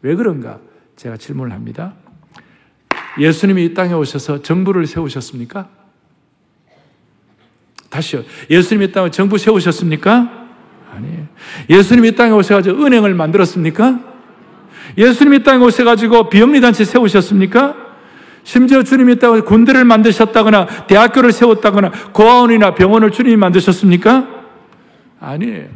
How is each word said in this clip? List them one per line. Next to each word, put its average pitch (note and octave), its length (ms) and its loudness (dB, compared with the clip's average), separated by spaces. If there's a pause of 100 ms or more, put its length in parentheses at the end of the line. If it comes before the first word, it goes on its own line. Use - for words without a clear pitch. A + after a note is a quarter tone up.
왜 C#3 120 -4
그런가? D3+ 440 -8 (380)
제가 A#2 200 -16
질문을 B2 360 -14
합니다. A#2 420 -16 (1200)
예수님이 E3+ 480 -2
이 E3 80 -6
땅에 F3+ 180 -6
오셔서 C#3+ 500 -8
정부를 F3+ 440 -4
세우셨습니까? C#3 840 -12 (2250)
다시요. C#3+ 320 -10 (280)
예수님이 F3+ 360 0
이 F#3+ 60 -8
땅에 F3+ 180 -4
정부 G3+ 280 -4
세우셨습니까? F#3+ 1080 -2 (480)
아니에요. D3 320 -14 (420)
예수님이 G3+ 400 2
이 A3+ 40 -2
땅에 A#3 200 0
오셔가지고 G3+ 520 0
은행을 A3 300 0
만들었습니까? F3 840 -2 (960)
예수님이 C4 420 4
이 A3+ 40 -2
땅에 C4 220 2
오셔가지고 A#3 640 2
비영리단체 A#3+ 540 2
세우셨습니까? G#3 1040 -2 (560)
심지어 B3+ 380 2
주님이 B3 320 2
이 - 20 -4
땅에 A#3 240 2
군대를 B3 440 2
만드셨다거나 G#3+ 1000 2
대학교를 A#3+ 460 4
세웠다거나 G#3+ 580 2 (220)
고아원이나 A3+ 640 4
병원을 G#3 360 2
주님이 A#3 260 0
만드셨습니까? F#3+ 1080 0 (760)
아니에요. D3+ 560 -10